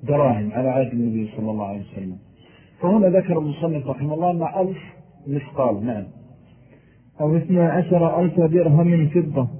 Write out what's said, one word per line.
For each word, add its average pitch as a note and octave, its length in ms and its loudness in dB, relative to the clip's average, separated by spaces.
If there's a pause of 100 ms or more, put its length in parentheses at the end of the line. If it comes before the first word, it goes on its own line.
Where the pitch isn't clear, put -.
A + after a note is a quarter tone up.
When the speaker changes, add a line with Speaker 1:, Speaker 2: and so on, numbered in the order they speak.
Speaker 1:
دراهم A#2+ 500 0
على B2+ 160 -2
عهد B2+ 240 -2
النبي A2+ 440 -2
صلى G#2+ 140 -6
الله G#2+ 140 -6
عليه G2+ 160 -10
وسلم. F#2 380 -12 (640)
فهنا F#3+ 280 4
ذكر F3+ 300 2
المصنف D3+ 480 -4
رحمه C#3 280 -4
الله F3 160 0
أن F3 380 -2
ألف F#3+ 100 -8 (480)
مثقال. B2+ 600 -2
نعم. G#2+ 180 -6 (1160)
Speaker 2:
أو D#3 160 2
اثنا E3+ 320 2
عشر E3+ 520 2
ألف F3 200 0
درهم E3 680 4
فضة. D3+ 400 0 (120)